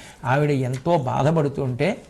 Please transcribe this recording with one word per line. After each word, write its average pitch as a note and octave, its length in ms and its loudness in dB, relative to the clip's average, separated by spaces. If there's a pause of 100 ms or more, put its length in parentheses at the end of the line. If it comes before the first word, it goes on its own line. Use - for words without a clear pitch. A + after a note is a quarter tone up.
(240)
ఆవిడ D3 260 2
ఎంతో C3+ 480 0
బాధపడుతుంటే, C#3 1120 0